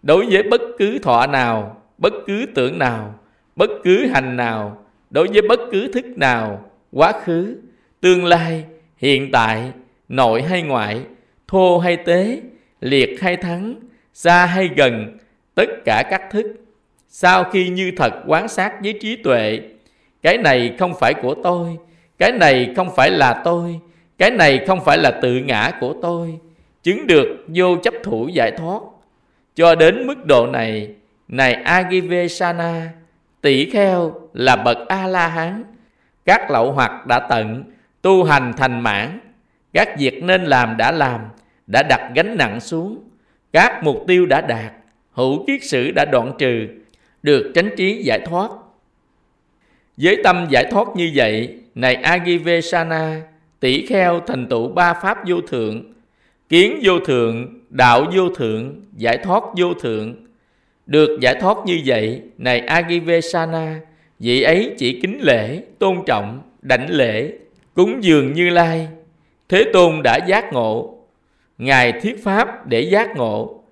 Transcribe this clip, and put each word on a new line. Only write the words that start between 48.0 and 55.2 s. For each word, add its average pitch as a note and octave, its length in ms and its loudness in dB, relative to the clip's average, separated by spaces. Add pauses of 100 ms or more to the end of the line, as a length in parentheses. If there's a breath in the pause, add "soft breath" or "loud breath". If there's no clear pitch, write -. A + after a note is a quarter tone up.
giải A#2 240 0
thoát. F3 240 -4 (1500)
Với E3+ 280 2
tâm F3 260 2
giải B2+ 200 4
thoát - 260 0
như F3 180 -2
vậy, A2+ 440 0 (160)
này B2+ 200 0
Agivesana, E3 1300 -2 (400)
tỷ C3 260 0
kheo F3 340 2
thành C#3+ 280 -8
tựu A#2+ 200 -2
ba E3+ 260 2
pháp F#3+ 320 -4